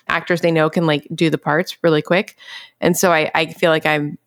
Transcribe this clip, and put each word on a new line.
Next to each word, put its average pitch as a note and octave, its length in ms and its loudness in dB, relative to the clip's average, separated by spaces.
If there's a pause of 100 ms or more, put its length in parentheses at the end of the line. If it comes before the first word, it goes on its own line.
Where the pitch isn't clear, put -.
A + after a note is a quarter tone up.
actors E3+ 340 -2
they E3+ 100 2
know D#3+ 180 2
can, E3+ 160 0
like, D3+ 300 0
do E3 140 2
the D3 100 -2
parts D#3 420 -2
really D#3 220 2
quick. G3 340 -2 (420)
And F3 160 2
so F3+ 160 2
I, D#3 220 0
I D#3+ 140 0
feel E3 240 0
like D#3+ 140 0
I'm D3+ 420 -2